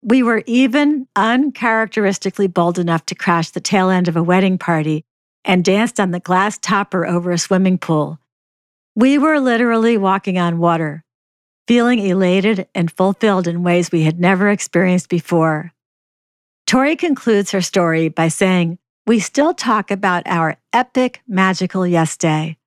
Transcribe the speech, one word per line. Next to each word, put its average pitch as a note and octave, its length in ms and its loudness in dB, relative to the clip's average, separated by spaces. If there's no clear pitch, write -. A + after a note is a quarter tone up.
We B3+ 220 2
were A3+ 240 0
even C4+ 680 0
uncharacteristically A3 1300 -2
bold F3 320 0
enough E3+ 280 -2
to F3+ 100 -10
crash E3+ 340 -2
the F3 100 -8
tail F#3 300 0
end F#3 160 2
of E3+ 100 -2
a E3 60 0
wedding F#3 360 2
party D#3 460 -2
and F#3 200 0
danced G#3 340 0
on F#3+ 140 0
the F3+ 80 -6
glass F#3+ 360 0
topper G3+ 480 -2
over F3 280 -2
a E3+ 60 -2
swimming F#3 380 2
pool. D#3+ 440 -2
We C4+ 240 2
were D4+ 220 2
literally A#3 560 2
walking F#3+ 420 0
on E3+ 200 0
water, E3 440 -2
feeling A#3+ 320 2
elated F#3+ 760 0
and E3+ 160 -2
fulfilled F#3+ 560 0
in E3+ 160 -4
ways F3 260 0
we D#3+ 140 2
had D#3+ 160 0
never F#3+ 300 2
experienced F3+ 580 0
before." D#3+ 640 -2
Tori C4+ 300 2
concludes A3+ 560 0
her G3 100 -2
story E3 480 0
by D#3+ 200 0
saying, F3+ 500 0
"We A3+ 140 2
still D4 340 0
talk A3 380 -2
about F#3+ 360 -2
our E3 320 -2
epic, B3+ 540 -2
magical F#3+ 640 0
yes E3 280 0
day. D#3+ 400 -2